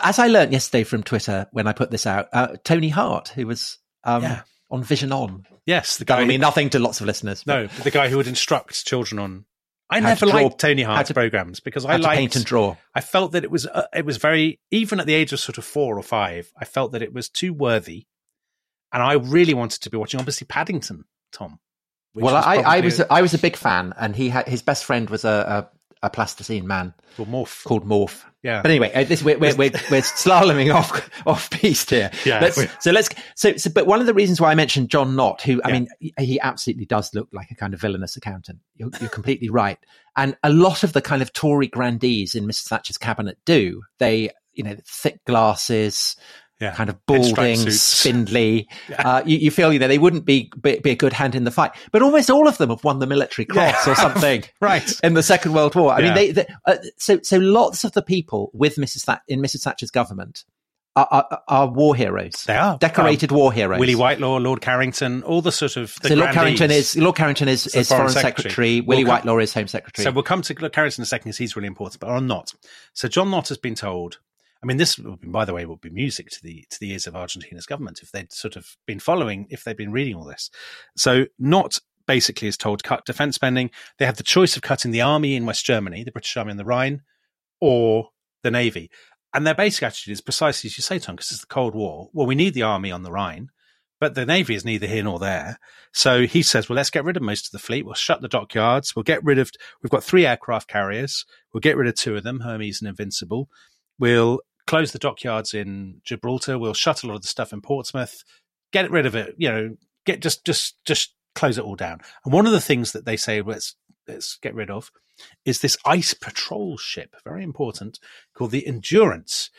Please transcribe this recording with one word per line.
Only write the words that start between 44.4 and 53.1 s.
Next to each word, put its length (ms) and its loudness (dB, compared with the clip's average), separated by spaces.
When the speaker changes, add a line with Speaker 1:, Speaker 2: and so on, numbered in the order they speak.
Speaker 1:
you 100 -10
know, 140 -10
thick 380 -6
glasses, 920 0
Speaker 2:
Yeah. 140 -6
Speaker 1:
kind 160 -2
of 60 -6
Speaker 2:
And 100 -20
Speaker 1:
balding, 280 4
Speaker 2:
tracksuits. 180 2
Speaker 1:
spindly. 920 2
Speaker 2:
Yeah. 200 -2
Speaker 1:
Uh, 160 4
you, 140 4
you 140 4
feel, 200 4
you 60 4
know, 80 2
they 120 6
wouldn't 260 4
be, 260 4
be, 200 2
be 100 2
a 60 2
good 160 4
hand 240 0
in 80 0
the 80 0
fight. 180 2
But 100 6
almost 280 6
all 180 8
of 100 0
them 120 2
have 120 -4
won 160 2
the 80 -2
Military 480 0